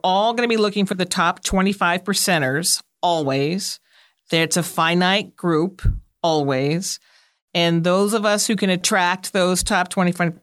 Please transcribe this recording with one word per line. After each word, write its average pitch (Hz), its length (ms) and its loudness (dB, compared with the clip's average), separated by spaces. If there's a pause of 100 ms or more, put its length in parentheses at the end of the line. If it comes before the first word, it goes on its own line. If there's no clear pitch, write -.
all 202 300 2
gonna 240 120 0
be 226 100 0
looking 208 300 0
for 202 80 -4
the 180 100 -2
top 175 380 -2
twenty-five 190 600 0
percenters, 170 760 0 (220)
always. 160 800 -2 (500)
It's 165 260 0
a 175 60 0
finite 180 720 0
group, 175 480 -2 (400)
always. 147 800 0 (540)
And 170 280 2
those 190 320 2
of 214 100 0
us 208 220 0
who 226 80 0
can 190 160 0
attract 185 600 0
those 180 320 0
top 185 240 0
twenty-five 175 440 0 (100)